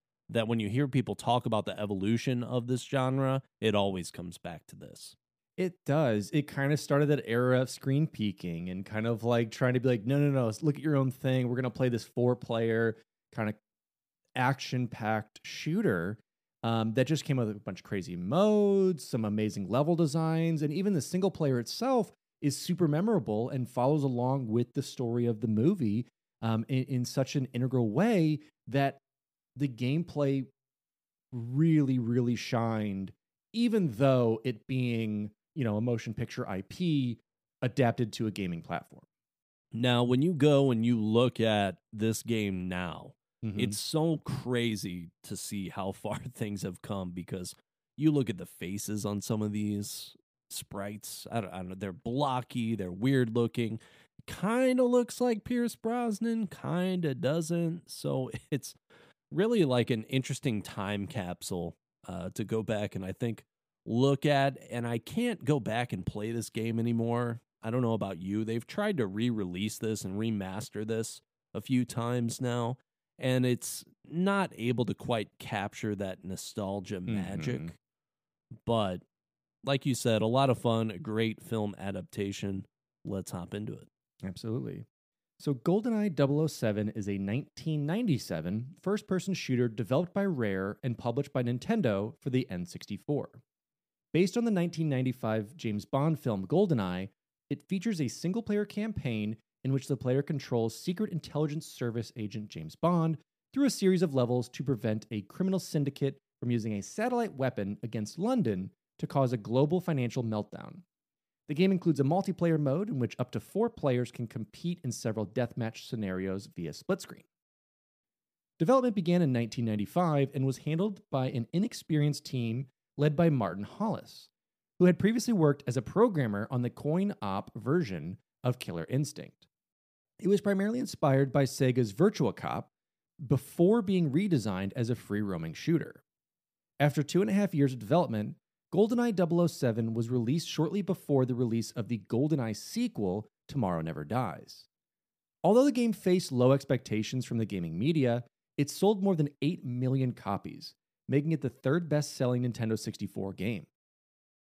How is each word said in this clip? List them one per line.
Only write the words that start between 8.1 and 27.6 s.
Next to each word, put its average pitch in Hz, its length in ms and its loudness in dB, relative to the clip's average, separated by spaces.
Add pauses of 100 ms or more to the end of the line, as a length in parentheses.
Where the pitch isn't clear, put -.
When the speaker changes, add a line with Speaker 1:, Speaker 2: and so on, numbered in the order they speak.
Speaker 2:
and 92 160 -8
kind 110 220 -2
of, 113 160 -2
like, 117 260 2
trying 127 240 0
to 127 60 2
be 127 80 2
like, 113 180 2
"No, 135 100 2
no, 143 140 4
no, 127 220 2 (100)
look 151 140 2
at 127 60 -14
your 151 120 2
own 135 160 2
thing. 127 380 0
We're 120 80 -2
gonna 127 120 0
play 127 200 0
this 117 160 0
four-player 113 920 2 (360)
kind 110 160 0
of 107 80 -4 (800)
action-packed 123 1080 -2
shooter," 117 760 -2 (460)
um, 113 320 0
that 127 140 4
just 156 160 0
came 139 140 0
with 113 120 0
a 104 40 -4
bunch 104 260 -10
of - 20 -20
crazy 92 320 -6
modes, 190 880 2
some 110 200 -4
amazing 104 440 -2
level 147 280 2
designs, 160 680 0
and 151 100 -2
even 196 200 0
the 156 100 0
single 185 300 0
player 135 260 0
itself 233 540 0 (280)
is 139 160 0
super 180 300 0
memorable 143 600 2
and 127 200 -4
follows 139 360 2
along 131 420 0
with 120 280 2
the 139 80 0
story 120 440 0
of 113 140 0
the 117 80 0
movie, 117 580 2 (340)
um, 113 280 0
in, 131 160 0
in 127 200 -2
such 131 300 -2
an 131 180 0
integral 123 380 2